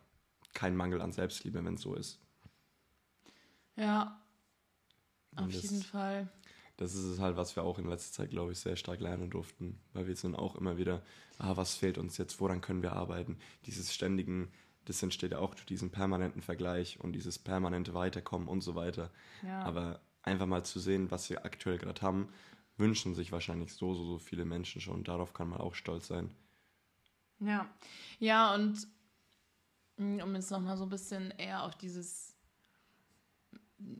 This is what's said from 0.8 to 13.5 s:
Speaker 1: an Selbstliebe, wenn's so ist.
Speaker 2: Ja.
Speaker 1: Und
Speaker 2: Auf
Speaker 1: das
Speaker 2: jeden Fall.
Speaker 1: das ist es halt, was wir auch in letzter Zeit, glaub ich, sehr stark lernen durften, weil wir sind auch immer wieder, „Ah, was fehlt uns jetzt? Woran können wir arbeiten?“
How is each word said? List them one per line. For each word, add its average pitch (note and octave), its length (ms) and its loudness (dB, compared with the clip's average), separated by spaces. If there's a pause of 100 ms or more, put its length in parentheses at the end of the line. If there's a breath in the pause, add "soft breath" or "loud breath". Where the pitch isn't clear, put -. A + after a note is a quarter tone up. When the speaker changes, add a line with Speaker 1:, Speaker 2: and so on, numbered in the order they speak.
Speaker 1:
an F2 100 -2
Selbstliebe, F2 500 -2
wenn's F2 200 -2
so G2 120 -4
ist. - 240 -6 (1600 soft breath)
Speaker 2:
Ja. G#3+ 440 2 (1120)
Speaker 1:
Und F3+ 120 -2
Speaker 2:
Auf F#3 80 2
Speaker 1:
das C3 100 0
Speaker 2:
jeden G3+ 200 0
Fall. G3 460 -2 (500 loud breath)
Speaker 1:
das F2+ 160 -2
ist F#2+ 100 -2
es F2+ 160 0
halt, F#2 160 4
was F2+ 180 0
wir E2+ 80 0
auch F2+ 160 0
in F2+ 100 -2
letzter F2 340 -4
Zeit, - 80 -2
glaub F2 200 0
ich, F2+ 80 -4
sehr F2+ 180 0
stark F2+ 240 -4
lernen F2+ 300 -2
durften, F2+ 480 -6 (140)
weil F#2 140 -2
wir F2+ 100 -2
sind F2+ 180 -2
auch - 220 -2
immer F2+ 220 0
wieder, F2+ 240 2 (360 loud breath)
„Ah, F#2+ 180 2
was F#2 180 2
fehlt F#2 240 2
uns F2+ 180 -4
jetzt? - 240 -4
Woran F#2 220 4
können F#2 200 0
wir F2+ 120 0
arbeiten?“ F2+ 440 -2 (280 loud breath)